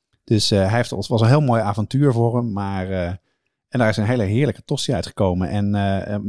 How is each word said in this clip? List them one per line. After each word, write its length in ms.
Dus, 280
eh, 80
hij 160
heeft, 140
het 180
was 140
een 60
heel 140
mooi 200
avontuur 520
voor 240
hem. 160
Maar, 380
eh, 140
en 100
daar 100
is 80
een 80
hele 180
heerlijke 420
tosti 280
uitgekomen. 560
En, 260
eh, 380
eh, 160